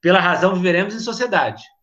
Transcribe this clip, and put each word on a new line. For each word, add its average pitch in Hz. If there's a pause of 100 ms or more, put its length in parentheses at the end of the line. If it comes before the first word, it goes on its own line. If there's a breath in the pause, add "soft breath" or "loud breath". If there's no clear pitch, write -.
pela 180
razão 175
viveremos 185
em 226
sociedade. 208 (200)